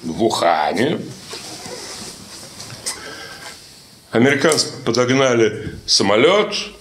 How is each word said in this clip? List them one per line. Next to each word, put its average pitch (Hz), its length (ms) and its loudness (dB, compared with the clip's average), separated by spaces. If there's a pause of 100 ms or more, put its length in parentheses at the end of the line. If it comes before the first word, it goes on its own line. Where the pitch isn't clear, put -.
в 80 200 -2
Ухане 85 760 2 (3000)
американцы 139 600 4 (140)
подогнали 123 920 2 (100)
самолёт 127 720 4 (260)